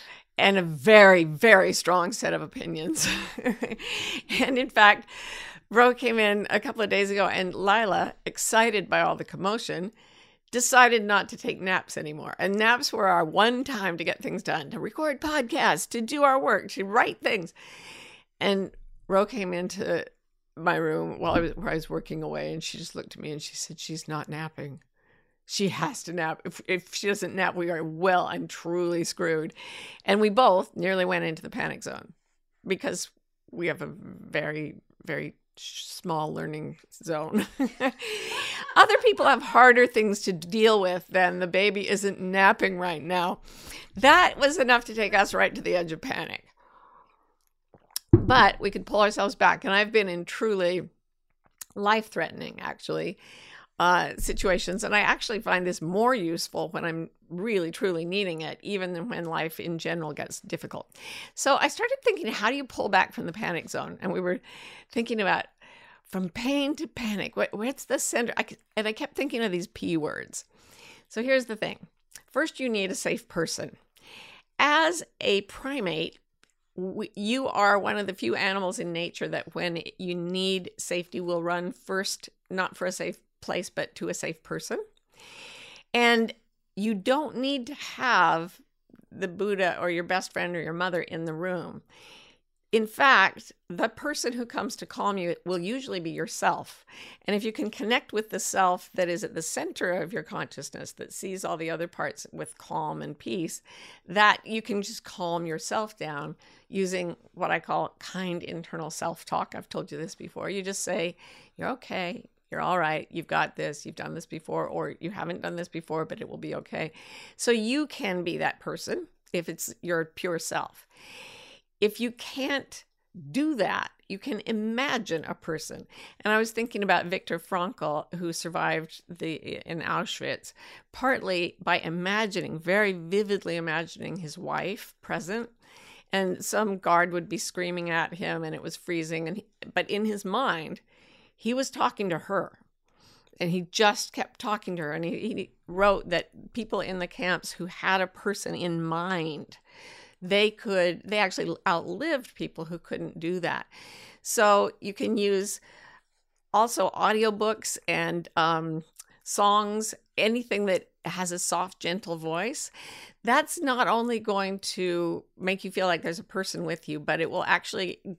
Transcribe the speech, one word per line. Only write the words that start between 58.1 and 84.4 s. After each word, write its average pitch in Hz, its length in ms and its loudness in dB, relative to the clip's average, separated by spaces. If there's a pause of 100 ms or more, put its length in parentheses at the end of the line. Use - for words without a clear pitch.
it, 151 200 -8
even 185 300 -4
than 170 160 -6
when 170 160 -6
life 160 340 -4
in 165 200 -6
general 165 340 -4
gets - 280 -10
difficult. - 500 -10 (440)
So - 220 4
I 285 120 4
started 466 360 -2
thinking, 370 280 2
how 208 180 2
do 277 60 0
you 277 80 -6
pull - 240 -4
back 190 240 4
from - 140 -8
the 170 60 -6
panic 170 360 -6
zone? 165 320 -8
And 190 120 -4
we 185 80 -2
were 180 200 -2 (500)
thinking 233 300 -2
about 180 260 2 (640)
from 185 180 -2
pain 277 480 0
to 294 120 -10
panic. 214 480 -4
What, 208 160 0
what's 240 320 -6
the 269 140 -2
center? 233 380 -2
I 214 120 0
c-, - 80 -18 (200)
and 214 100 0
I 214 60 0
kept 277 240 -8
thinking 247 260 -2
of 208 100 0
these 180 160 -2
P 175 280 -2
words. - 480 -6 (640)
So 220 140 -6
here's 262 240 2
the 220 100 -8
thing. - 300 -6 (440)
First, 302 300 -2
you 262 80 -2
need 196 220 0
a - 60 -6
safe - 320 -4
person. - 480 -4 (840)
As 311 460 4 (160)
a 202 220 2
primate, 190 760 -6 (580)
w-, 190 380 -8
you 240 320 -2
are 202 320 4
one 208 180 0
of 208 100 -2
the 190 60 -4
few 226 220 -2
animals 190 440 0
in 170 140 -6
nature 170 360 -6
that 160 260 -6
when 170 280 -4 (160)
you 180 160 -4
need 185 640 -2
safety 180 440 -6
will 175 220 -2
run 175 300 -2
first, - 560 -6 (220)
not 190 260 -4
for 180 100 -4
a 185 60 -2
safe - 260 -6 (220)
place, - 300 -6
but - 260 -6
to 175 120 -6
a 180 60 -4
safe - 280 -8